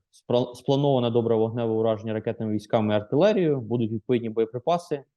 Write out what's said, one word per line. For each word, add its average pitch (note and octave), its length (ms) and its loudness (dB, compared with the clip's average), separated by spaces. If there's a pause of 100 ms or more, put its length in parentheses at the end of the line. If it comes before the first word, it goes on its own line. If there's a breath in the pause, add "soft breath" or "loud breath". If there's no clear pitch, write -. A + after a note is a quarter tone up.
(100)
спра-, - 440 -2
сплановане C3+ 560 2
добре A#2 240 2
вогневе A2+ 380 0
ураження A2 400 0
ракетними A2 400 -4
військами G#2+ 420 0
і - 20 4
артилерією, D#3 640 2
будуть A2+ 320 -2
відповідні A2+ 360 -2
боєприпаси C3 760 -4 (120)